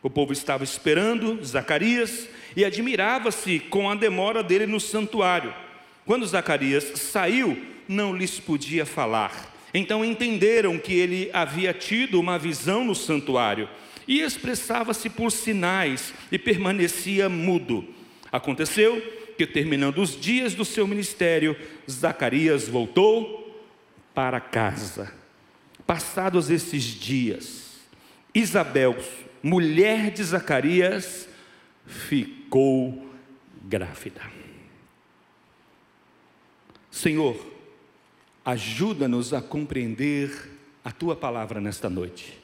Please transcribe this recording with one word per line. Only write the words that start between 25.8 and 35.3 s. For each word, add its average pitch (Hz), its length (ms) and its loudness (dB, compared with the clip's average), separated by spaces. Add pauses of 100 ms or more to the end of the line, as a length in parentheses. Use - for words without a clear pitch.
Passados 175 680 0
esses 160 340 0
dias, 117 960 -4 (540)
Isabel, 143 640 4 (440)
mulher 185 720 4
de 196 140 -4
Zacarias, 175 1040 0 (580)
ficou 131 1200 0 (560)
grávida. 95 580 -8 (2750)